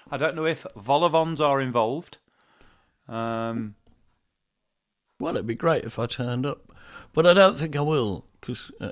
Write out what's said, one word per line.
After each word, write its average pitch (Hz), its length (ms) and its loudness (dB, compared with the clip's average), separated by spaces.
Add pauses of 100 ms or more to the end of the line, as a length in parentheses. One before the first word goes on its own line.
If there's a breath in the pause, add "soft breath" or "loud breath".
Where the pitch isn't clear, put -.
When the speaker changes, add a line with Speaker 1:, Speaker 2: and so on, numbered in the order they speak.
(120)
Speaker 1:
I 143 60 -4
don't 147 180 -2
know 160 100 -4
if 160 200 -4 (120)
Volavons 156 600 2
are 143 220 2
involved. 127 560 -2 (880 soft breath)
Um, 113 680 -6 (1400)
Speaker 2:
Well, 160 160 -4
it'd 104 120 -4
be 113 80 -4
great 160 300 0
if 113 120 -12
I 120 100 -2
turned 123 380 -4
up. - 260 -8 (420 loud breath)
But 160 120 2
I 175 80 10
don't 190 240 6
think 147 180 -4
I 143 60 0
will, 139 440 0 (160)
'cause, - 280 -12 (120)
uh, 101 100 -6